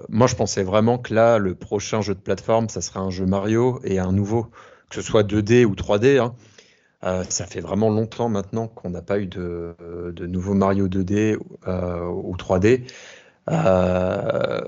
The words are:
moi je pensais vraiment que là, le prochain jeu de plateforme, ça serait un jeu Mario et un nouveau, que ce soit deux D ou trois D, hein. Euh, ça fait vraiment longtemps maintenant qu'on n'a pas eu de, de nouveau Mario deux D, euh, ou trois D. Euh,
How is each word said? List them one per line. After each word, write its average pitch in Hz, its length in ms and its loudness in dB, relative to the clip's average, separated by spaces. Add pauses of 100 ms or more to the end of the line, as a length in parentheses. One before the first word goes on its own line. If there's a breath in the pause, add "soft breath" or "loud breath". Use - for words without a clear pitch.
moi 113 200 4
je 123 80 0
pensais 101 280 -2
vraiment 107 340 2
que 120 160 -8
là, 113 260 6
le 92 160 -2
prochain 104 440 -4
jeu 98 160 -2
de 98 60 -18
plateforme, 113 480 -2
ça 98 100 -10
serait 95 220 -8
un 95 80 -2
jeu 92 160 -4
Mario 110 580 0
et 95 160 -2
un 92 140 0
nouveau, 101 300 0 (460 loud breath)
que - 60 -12
ce 104 60 -8
soit 110 220 4
deux 104 180 0
D 120 240 6
ou 98 100 2
trois 101 240 0
D, 135 200 6
hein. 117 160 0 (680 soft breath)
Euh, 92 240 -2
ça - 160 -6
fait 95 160 -10
vraiment 98 280 0
longtemps 113 380 -2
maintenant 110 400 -4
qu'on - 220 -12
n'a 87 120 -8
pas 101 180 -2
eu 104 60 -6
de, 85 540 -8
de 87 480 -10
nouveau 90 260 -4
Mario 98 360 2
deux 95 160 -2
D, 104 320 2 (280)
euh, 90 440 -4
ou 95 260 -6
trois 92 240 0
D. 123 240 4 (680 loud breath)
Euh, 98 1200 2